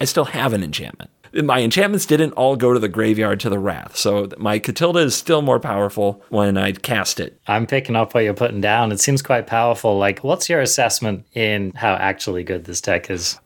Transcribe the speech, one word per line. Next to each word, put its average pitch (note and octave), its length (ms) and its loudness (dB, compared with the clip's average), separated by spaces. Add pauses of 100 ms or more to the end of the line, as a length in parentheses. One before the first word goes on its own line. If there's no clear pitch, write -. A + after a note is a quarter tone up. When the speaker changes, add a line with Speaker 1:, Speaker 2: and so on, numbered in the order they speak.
Speaker 1:
I C#3 40 -2
still D3 200 0
have A#2+ 280 -2
an G2 100 0
enchantment. - 480 -10 (200)
My C#3 280 2
enchantments F#3 480 0
didn't D3+ 240 4
all C3+ 240 2
go B2 180 4
to B2 60 4
the G#2+ 80 0
graveyard G#2+ 540 0
to A#2 80 -2
the G2 100 0
Wrath, F#2+ 360 -6
so G2+ 420 0
my G#2+ 200 0
Catilda E3+ 440 0
is C3+ 120 2
still D#3 300 0
more B2 160 2
powerful G2+ 680 -2
when G2+ 280 2
I G2 140 0
cast G2 480 -4
it. - 180 -8 (100)
Speaker 2:
I'm A2 200 0
picking C3+ 280 -2
up A2+ 200 0
what A#2 80 4
you're G#2 100 0
putting G#2+ 280 -2
down. A2 300 2
It F#2+ 80 -2
seems C#3 220 2
quite A#2+ 240 0
powerful. A2+ 540 2
Like, G2 240 0
what's D#3 260 -2
your E3 120 2
assessment A2 720 0
in G#2 420 -2
how G#2 180 2
actually F#2 500 -4
good F2 200 -6
this E2+ 180 -8
deck F2+ 300 -2
is? F2 340 -4